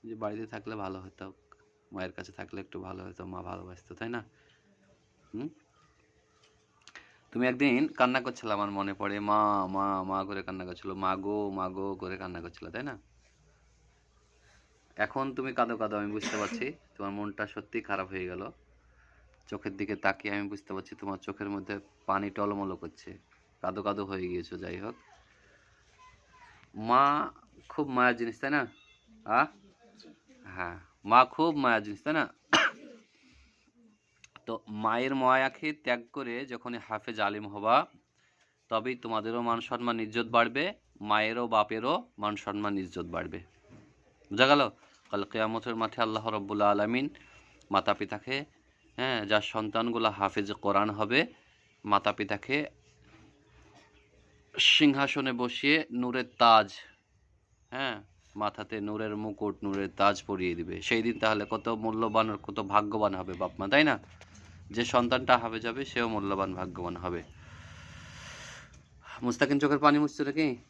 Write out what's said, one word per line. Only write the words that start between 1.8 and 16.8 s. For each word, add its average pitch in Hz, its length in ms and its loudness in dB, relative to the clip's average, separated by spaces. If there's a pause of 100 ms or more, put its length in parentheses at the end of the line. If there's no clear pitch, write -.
মায়ের 92 200 -6
কাছে 95 200 -14
থাকলে 98 280 -12
একটু 95 200 -12
ভালো 92 240 -12
হতো, 92 220 -14
মা 90 160 -10
ভালোবাসতো, 90 520 -14
তাই 117 140 -10
না? 117 160 -8 (1080)
হুম? 131 140 -8 (1800)
তুমি 123 140 0
একদিন 131 420 4
কান্না 127 320 4
করছিলে, 120 320 -4
আমার 101 180 0
মনে 98 240 -2
পড়ে, 101 260 -2
মা, 104 460 2
মা, 98 360 -2
মা 95 220 -2
করে 98 180 -6
কান্না 92 220 -8
করছিল, 90 300 -10
"মা 95 220 -2
গো, 101 340 -4
মা 95 180 -4
গো" 95 260 -6
করে 92 220 -8
কান্না 92 240 -10
করছিল, 87 300 -14
তাই 117 120 -8
না? 131 160 -10 (2000)
এখন 135 380 -4
তুমি 131 180 -6
কাঁদো 120 240 0
কাঁদো, 107 200 -2
আমি 104 160 -2
বুঝতে 107 240 -6
পারছি, 117 360 -4 (240)